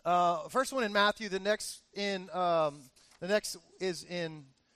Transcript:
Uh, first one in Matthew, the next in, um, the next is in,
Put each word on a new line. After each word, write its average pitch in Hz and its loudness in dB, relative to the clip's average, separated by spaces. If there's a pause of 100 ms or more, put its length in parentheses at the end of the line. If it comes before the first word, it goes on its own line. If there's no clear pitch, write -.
Uh, 170 4
first 254 0
one 262 0
in 208 -4
Matthew, 208 2
the 190 -4
next 208 -2 (120)
in, 190 -4
um, 165 2 (400)
the - -8
next 202 0 (240)
is 180 -2
in, 160 -6 (300)